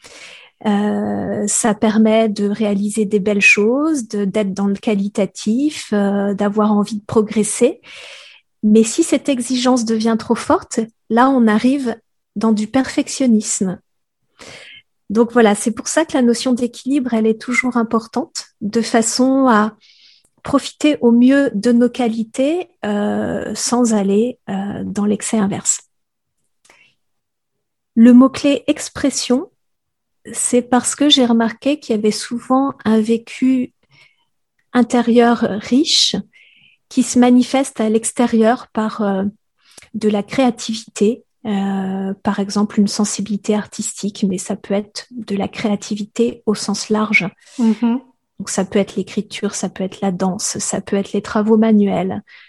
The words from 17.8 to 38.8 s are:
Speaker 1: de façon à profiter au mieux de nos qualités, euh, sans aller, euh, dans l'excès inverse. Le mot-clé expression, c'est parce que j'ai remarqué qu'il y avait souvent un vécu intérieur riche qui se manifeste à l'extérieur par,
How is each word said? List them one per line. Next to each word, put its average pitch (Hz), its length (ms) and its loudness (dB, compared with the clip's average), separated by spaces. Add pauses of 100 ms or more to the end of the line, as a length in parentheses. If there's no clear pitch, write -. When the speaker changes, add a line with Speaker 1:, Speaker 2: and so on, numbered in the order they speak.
Speaker 1:
de 208 200 -2
façon 254 640 2
à 214 300 2 (640)
profiter - 600 0
au 233 100 4
mieux 262 420 4
de 220 160 0
nos 240 180 4
qualités, 247 800 -2 (160)
euh, 208 720 -4
sans 233 400 0
aller, 202 460 0 (100)
euh, 196 340 -6
dans 202 200 -4
l'excès 208 340 -2
inverse. - 440 -4 (2000)
Le 233 180 8
mot-clé 262 540 4
expression, - 840 -2 (840)
c'est 247 300 0
parce 247 320 0
que 294 140 2
j'ai 285 160 4
remarqué 233 560 0
qu'il 226 160 -4
y - 20 -4
avait 214 120 0
souvent 254 640 -2 (100)
un 220 160 4
vécu 240 720 0 (1000)
intérieur 240 640 4
riche 226 760 0 (720)
qui 254 120 0
se - 160 0
manifeste 247 640 2
à 220 80 0
l'extérieur 226 800 0
par, 220 320 -6